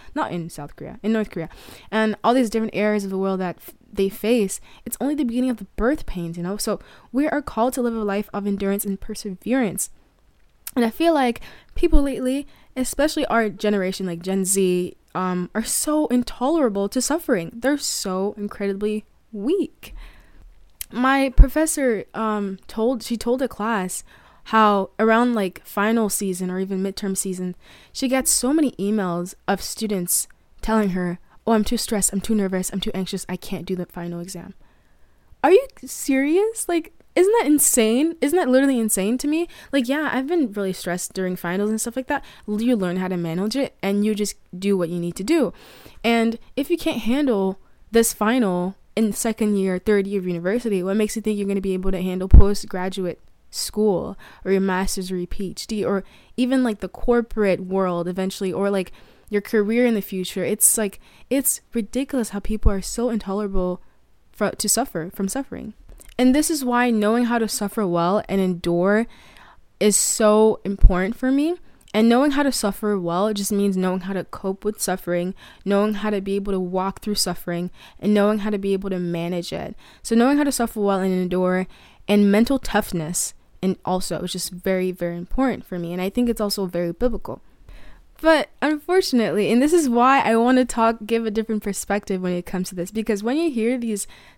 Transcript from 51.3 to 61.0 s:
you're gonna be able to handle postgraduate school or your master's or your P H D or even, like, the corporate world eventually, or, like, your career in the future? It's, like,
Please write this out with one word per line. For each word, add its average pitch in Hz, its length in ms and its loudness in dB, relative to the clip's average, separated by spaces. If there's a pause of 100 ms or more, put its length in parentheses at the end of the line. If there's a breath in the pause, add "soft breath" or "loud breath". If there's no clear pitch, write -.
you're 202 100 -2
gonna 196 140 -2
be 190 120 -2
able 185 180 0
to 185 100 -2
handle 185 260 -4
postgraduate 190 920 6 (300)
school - 680 0 (260 loud breath)
or 190 80 0
your 190 100 4
master's 190 480 -2
or 185 80 -4
your 175 100 -4
P 190 240 -4
H - 140 -12
D 214 180 -4
or 196 200 0 (320 soft breath)
even, 254 280 2
like, 226 180 -2
the 180 80 -8
corporate 220 720 0
world 180 460 -2
eventually, 190 440 -4
or, 196 180 0
like, 190 220 -2 (380 soft breath)
your 208 120 0
career 220 440 2
in 233 80 4
the 208 80 0
future? 185 420 -6
It's, - 340 2
like, 208 220 -4 (300 soft breath)